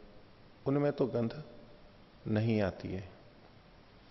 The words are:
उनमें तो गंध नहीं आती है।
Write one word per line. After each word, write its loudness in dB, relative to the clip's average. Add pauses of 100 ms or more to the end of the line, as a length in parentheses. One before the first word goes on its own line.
(680)
उनमें 4
तो 2
गंध -2 (840)
नहीं 4
आती 0
है। -6 (1000)